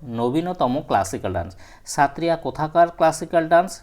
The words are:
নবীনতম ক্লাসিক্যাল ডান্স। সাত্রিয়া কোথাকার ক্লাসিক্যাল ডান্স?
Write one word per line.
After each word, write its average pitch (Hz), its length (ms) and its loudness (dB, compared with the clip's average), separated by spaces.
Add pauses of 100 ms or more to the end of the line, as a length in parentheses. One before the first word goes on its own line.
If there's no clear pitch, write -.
নবীনতম 131 800 -2
ক্লাসিক্যাল 101 520 -2
ডান্স। 90 240 -6 (300)
সাত্রিয়া 165 500 0
কোথাকার 156 540 0
ক্লাসিক্যাল 165 580 0
ডান্স? 170 340 2